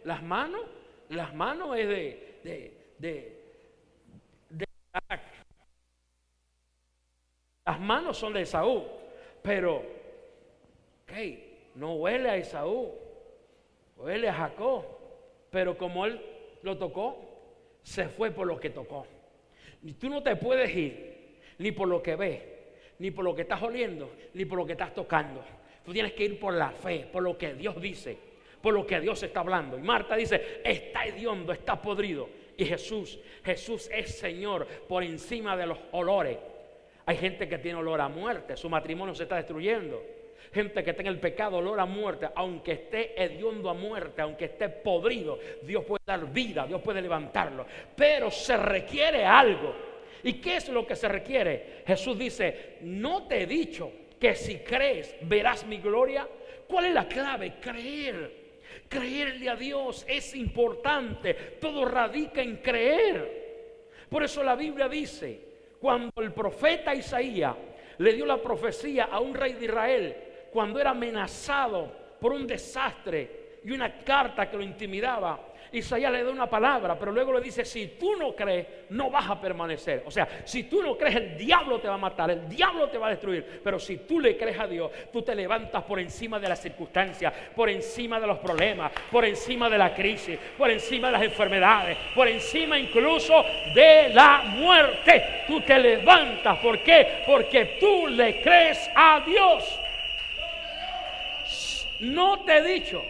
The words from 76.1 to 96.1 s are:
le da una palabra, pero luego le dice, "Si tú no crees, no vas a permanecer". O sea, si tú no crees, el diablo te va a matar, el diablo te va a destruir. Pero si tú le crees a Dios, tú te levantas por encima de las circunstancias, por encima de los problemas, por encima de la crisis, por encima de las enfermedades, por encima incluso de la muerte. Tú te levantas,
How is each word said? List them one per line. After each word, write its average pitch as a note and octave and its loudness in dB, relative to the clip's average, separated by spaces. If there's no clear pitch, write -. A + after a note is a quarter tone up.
le B3 0
da B3 -2
una C4 -4
palabra, A3 2
pero G3+ -6
luego B3+ 0
le B3 2
dice, A#3 -6
"Si G#3 -10
tú G4+ 0
no D#4+ -4
crees, F#3 -2
no C4 -2
vas - 0
a G3 -4
permanecer". E3 -4
O D3 -14
sea, F#3+ 0
si B3 -8
tú F#4+ 0
no C#4 -2
crees, C4+ 0
el F#3+ -4
diablo C#4 2
te G#3+ -4
va G3 0
a - -6
matar, F#3 -2
el E3 -2
diablo D#4 0
te - -8
va A3 -2
a - 0
destruir. F#3 -6
Pero G3 -2
si F#3 -10
tú D#4+ -2
le B3 4
crees A3 -4
a G#3+ -4
Dios, E3+ -6
tú A#3 -4
te A#3 -2
levantas G3+ -2
por G3 -4
encima G#3+ -8
de G3 -4
las F3 -2
circunstancias, E3+ -4
por A3 2
encima A3+ -4
de A3 -2
los G3+ 0
problemas, F3 0
por A#3 6
encima A#3 0
de A3 4
la F3+ 6
crisis, G3 -2
por C4 4
encima A#3+ 0
de B3 2
las G#3 6
enfermedades, G3 6
por B3 8
encima D4+ 0
incluso D4+ 6
de D#4 12
la C#4+ 12
muerte. D4 6
Tú D#4 0
te C4+ 8
levantas, A#3+ 8